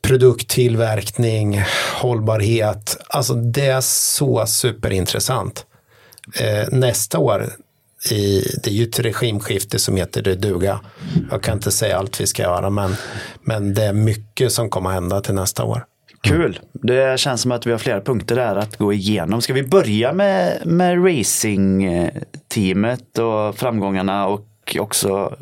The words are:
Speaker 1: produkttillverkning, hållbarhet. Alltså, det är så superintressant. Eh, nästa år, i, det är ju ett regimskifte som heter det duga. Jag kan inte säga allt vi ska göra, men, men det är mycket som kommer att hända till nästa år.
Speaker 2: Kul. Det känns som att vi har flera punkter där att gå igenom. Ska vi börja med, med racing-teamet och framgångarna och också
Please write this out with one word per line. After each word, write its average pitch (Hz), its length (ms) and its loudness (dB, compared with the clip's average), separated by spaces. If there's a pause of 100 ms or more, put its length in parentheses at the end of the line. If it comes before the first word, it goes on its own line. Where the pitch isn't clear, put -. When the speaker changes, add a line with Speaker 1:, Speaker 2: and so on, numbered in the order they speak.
Speaker 1:
produkttillverkning, 113 1600 2 (320)
hållbarhet. 110 1000 0 (100)
Alltså, 131 260 -2
det 120 340 0
är 131 140 2
så - 640 0
superintressant. 107 1200 -2 (760)
Eh, 107 320 0
nästa 127 480 0
år, 107 260 0 (680)
i, 101 300 2 (220)
det 113 60 -2
är 101 40 -2
ju 113 100 2
ett 110 160 -2
regimskifte 110 800 -2
som - 160 0
heter 92 260 -2
det 95 140 0
duga. 98 440 0 (520)
Jag 110 120 -4
kan 113 100 -2
inte 101 180 -2
säga 98 260 0
allt 95 240 -4
vi - 60 -2
ska - 160 -2
göra, 90 260 0
men, 101 260 0 (460)
men 104 320 -2
det 110 120 2
är 101 80 0
mycket 107 580 0
som - 180 -2
kommer 92 200 -2
att 95 60 -2
hända 92 260 0
till 98 120 -4
nästa 95 300 -2
år. 113 220 -4 (360)
Speaker 2:
Kul. 143 380 2 (140)
Det 131 460 2
känns 123 220 0
som 127 100 0
att 120 160 -2
vi 117 40 2
har 113 60 2
flera 110 240 -2
punkter 117 340 0
där 113 200 0
att 107 220 -4
gå 101 160 2
igenom. 101 480 0
Ska 131 120 -2
vi 135 100 0
börja 127 500 2
med, 190 520 0
med 180 400 2
racing-teamet 98 2000 0
och 107 400 0
framgångarna 98 680 0
och 104 180 -4 (340)
också 101 640 -2